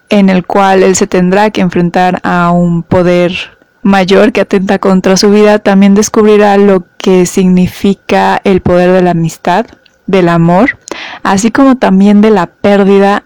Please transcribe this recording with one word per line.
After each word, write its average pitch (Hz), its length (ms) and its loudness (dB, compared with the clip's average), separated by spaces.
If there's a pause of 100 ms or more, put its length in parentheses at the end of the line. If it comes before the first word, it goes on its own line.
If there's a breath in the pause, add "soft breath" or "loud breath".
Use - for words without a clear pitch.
(100)
en 202 180 2
el 185 180 -2
cual 190 360 0
él 190 120 2
se 196 120 -2
tendrá 190 440 -2
que 208 120 -4
enfrentar 180 600 -2
a 175 280 -2
un 175 320 -2
poder 175 500 0 (500)
mayor 196 500 0
que 202 100 -2
atenta 196 360 -4
contra 190 380 0
su 202 140 0
vida, 208 280 2
también 196 360 2
descubrirá 208 640 2
lo 196 260 2 (140)
que 185 280 0
significa 190 1160 -2
el 185 160 0
poder 180 320 0
de 185 100 2
la 180 100 0
amistad, 175 540 -4 (400)
del 180 220 0
amor, 170 500 0 (440 loud breath)
así 196 280 -2
como 269 260 2
también 202 440 2
de 220 100 2
la 185 160 0
pérdida 196 800 0